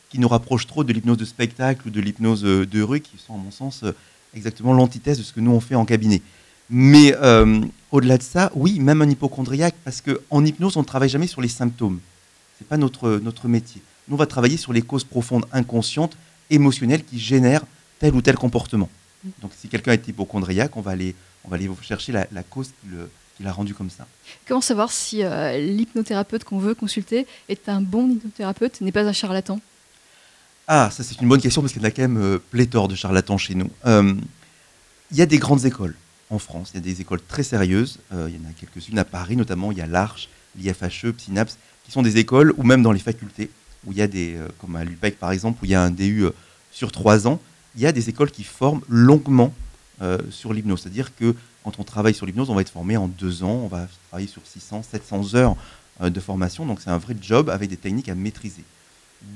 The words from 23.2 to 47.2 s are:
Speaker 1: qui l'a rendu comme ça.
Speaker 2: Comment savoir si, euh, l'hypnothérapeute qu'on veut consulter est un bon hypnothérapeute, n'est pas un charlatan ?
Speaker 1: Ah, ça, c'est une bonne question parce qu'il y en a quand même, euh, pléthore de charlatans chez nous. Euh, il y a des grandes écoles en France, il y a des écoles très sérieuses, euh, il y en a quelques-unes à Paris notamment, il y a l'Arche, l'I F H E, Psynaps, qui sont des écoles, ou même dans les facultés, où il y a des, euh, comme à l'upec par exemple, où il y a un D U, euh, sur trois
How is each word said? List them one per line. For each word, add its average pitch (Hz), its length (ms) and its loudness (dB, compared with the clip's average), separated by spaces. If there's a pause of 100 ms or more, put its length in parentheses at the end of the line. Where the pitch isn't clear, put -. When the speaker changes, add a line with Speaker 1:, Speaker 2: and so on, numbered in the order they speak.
Speaker 1:
qui - 60 -16
l'a 98 100 -8
rendu 101 220 -8
comme 92 160 -10
ça. - 160 -20 (400)
Speaker 2:
Comment 262 140 -2
savoir 226 320 -2
si, - 320 -6
euh, 147 340 -4
l'hypnothérapeute 208 840 -4
qu'on 196 140 -8
veut 208 160 -2
consulter 226 520 -6 (220)
est 202 200 -8
un 202 120 -2
bon 214 300 0
hypnothérapeute, 220 680 -4
n'est 190 120 -4
pas 208 160 0
un 208 40 -2
charlatan ? 190 480 -6 (1080)
Speaker 1:
Ah, 143 220 4
ça, 120 140 -10
c'est - 160 -12
une 123 80 2
bonne 135 120 8
question 131 220 0
parce 139 100 -2
qu'il 107 100 -8
y - 20 -6
en 110 40 4
a 110 40 -2
quand 131 100 -4
même, 127 140 2
euh, 98 220 2 (120)
pléthore 120 380 2
de 95 80 -4
charlatans 95 420 0
chez - 160 -6
nous. 92 160 -2 (160)
Euh, 101 280 6 (1000)
il 147 40 -4
y 156 60 6
a 180 40 6
des 151 120 4
grandes 127 260 2
écoles 98 300 -2 (360)
en 107 100 -4
France, 85 340 -14
il - 20 -8
y - 20 -8
a 87 40 -10
des 90 180 -8
écoles 90 260 -6
très - 180 -6
sérieuses, 101 540 0 (140)
euh, 85 160 -6
il 82 60 -10
y 82 40 -14
en 80 120 -14
a - 20 -18
quelques-unes 87 460 -10
à 92 60 0
Paris 90 320 -6
notamment, 98 340 -2
il 95 80 -6
y - 20 -8
a 80 60 -8
l'Arche, 90 420 -4 (280)
l'I 92 160 -4
F - 100 -8
H 90 240 -8
E, 117 60 -4
Psynaps, 101 440 -6 (280)
qui - 80 -20
sont 135 100 0
des 110 140 2
écoles, 131 400 4
ou 139 80 -6
même 127 180 6
dans 113 80 6
les 101 80 2
facultés, 107 520 -8 (360)
où 98 60 -12
il 95 60 -8
y 104 40 2
a 104 60 2
des, 87 260 -6
euh, 80 140 -12 (120)
comme 87 140 -12
à 82 80 -6
l'upec 85 380 -6
par 87 100 -4
exemple, 107 320 -2
où 98 40 -6
il 95 40 -2
y 95 60 4
a 90 60 4
un 90 80 2
D 95 180 -2
U, 104 160 0
euh, 90 60 2 (420)
sur 123 180 -8
trois 104 380 4